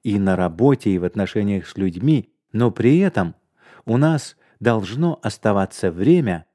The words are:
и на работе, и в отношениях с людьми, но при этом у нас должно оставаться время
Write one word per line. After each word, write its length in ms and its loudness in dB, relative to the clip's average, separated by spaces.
и 160 -2
на 160 2
работе, 560 0
и 60 0
в 60 -2
отношениях 640 -4
с 100 -20
людьми, 520 0
но 180 2
при 280 2
этом 360 -2
у 120 0
нас 400 0
должно 640 -2
оставаться 720 -2
время 640 0